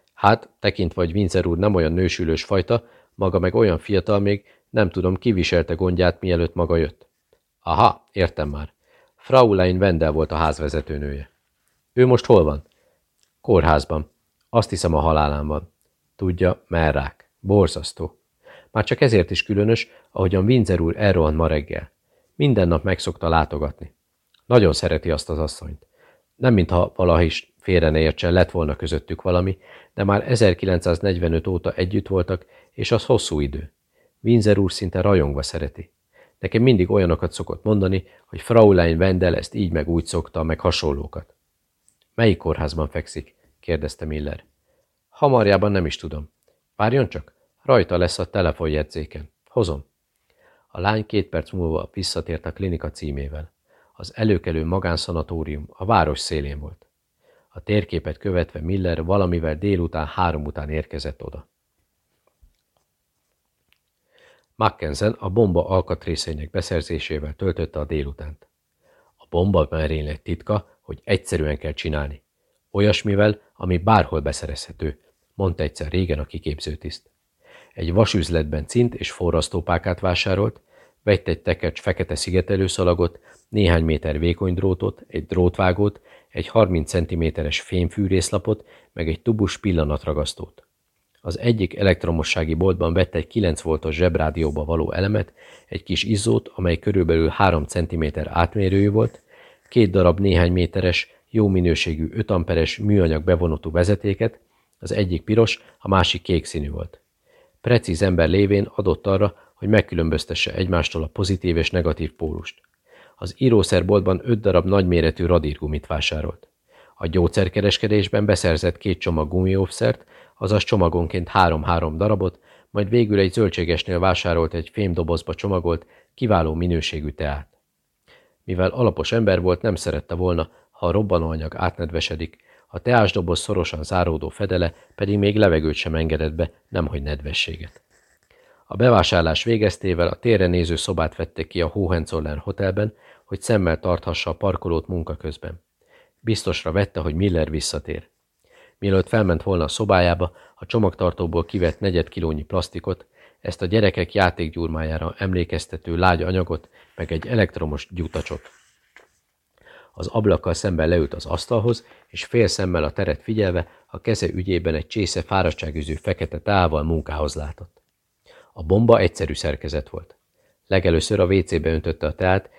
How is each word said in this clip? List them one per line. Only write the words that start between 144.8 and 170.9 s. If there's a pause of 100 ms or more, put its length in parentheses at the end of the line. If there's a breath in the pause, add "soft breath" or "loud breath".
munka
közben. (580 soft breath)
Biztosra
vette,
hogy
Miller
visszatér. (680 soft breath)
Mielőtt
felment
volna
a
szobájába, (240 soft breath)
a
csomagtartóból
kivett
negyed
kilónyi
plastikot, (340 soft breath)
ezt
a
gyerekek
játékgyurmájára
emlékeztető
lágy
anyagot, (260 soft breath)
meg
egy
elektromos
gyutacsot. (1500 loud breath)
Az
ablakkal
szemben
leült
az
asztalhoz, (220 soft breath)
és
fél
szemmel
a
teret
figyelve (180 soft breath)
a
keze
ügyében
egy
csésze
fáradtságüző
fekete
teával
munkához
látott. (720 soft breath)
A
bomba
egyszerű
szerkezet
volt. (520)
Legelőször